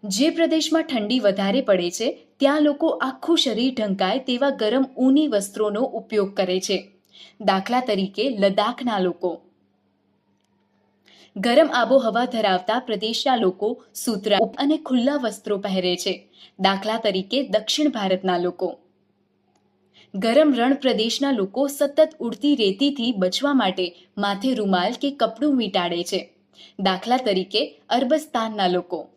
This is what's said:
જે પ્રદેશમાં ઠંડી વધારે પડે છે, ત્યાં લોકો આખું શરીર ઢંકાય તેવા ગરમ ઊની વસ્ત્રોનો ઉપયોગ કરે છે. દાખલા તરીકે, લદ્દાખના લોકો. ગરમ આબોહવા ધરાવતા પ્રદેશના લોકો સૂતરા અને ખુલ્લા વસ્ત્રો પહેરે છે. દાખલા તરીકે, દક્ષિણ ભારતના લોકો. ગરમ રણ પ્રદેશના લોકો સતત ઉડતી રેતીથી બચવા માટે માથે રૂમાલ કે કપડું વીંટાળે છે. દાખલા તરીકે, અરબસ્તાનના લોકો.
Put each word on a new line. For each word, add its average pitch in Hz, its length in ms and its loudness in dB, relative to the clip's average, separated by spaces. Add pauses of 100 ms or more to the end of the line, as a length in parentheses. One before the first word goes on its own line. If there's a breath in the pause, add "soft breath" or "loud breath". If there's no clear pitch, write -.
જે 214 260 2
પ્રદેશમાં 320 520 0
ઠંડી 247 380 -2
વધારે 202 400 2
પડે 180 300 2
છે, - 380 -6 (120)
ત્યાં 285 220 4
લોકો 294 260 2
આખું 311 500 0
શરીર 254 360 0
ઢંકાય 196 440 0
તેવા 269 320 0
ગરમ 233 360 0 (100)
ઊની 269 320 4
વસ્ત્રોનો 208 520 -2
ઉપયોગ 208 540 -2
કરે 185 260 0
છે. 185 320 -4 (480 loud breath)
દાખલા 196 400 0
તરીકે, 208 500 -2
લદ્દાખના 208 680 0
લોકો. 180 440 -2 (1900 soft breath)
ગરમ 240 360 4
આબોહવા 233 520 2
ધરાવતા 214 540 0
પ્રદેશના 233 580 -2
લોકો 208 480 -2 (100)
સૂતરા 202 440 0 (200)
અને 285 180 2
ખુલ્લા 262 400 0
વસ્ત્રો 214 420 -4
પહેરે 190 380 -2
છે. 180 320 -6 (320 soft breath)
દાખલા 196 360 -4
તરીકે, 214 460 -2
દક્ષિણ 220 460 -2
ભારતના 185 500 -2
લોકો. 175 420 -6 (1300 soft breath)
ગરમ 247 400 4
રણ 240 200 2
પ્રદેશના 240 580 0
લોકો 240 340 0
સતત 285 440 2 (100)
ઉડતી 269 340 0
રેતીથી 233 580 0
બચવા 208 420 0
માટે 185 400 0 (240 soft breath)
માથે 202 360 -2
રૂમાલ 196 380 0
કે 277 180 -4
કપડું 269 480 0
વીંટાળે 180 440 -2
છે. - 320 -6 (460 loud breath)
દાખલા 190 360 0
તરીકે, 214 720 -2
અરબસ્તાનના 233 760 -2
લોકો. 180 500 -2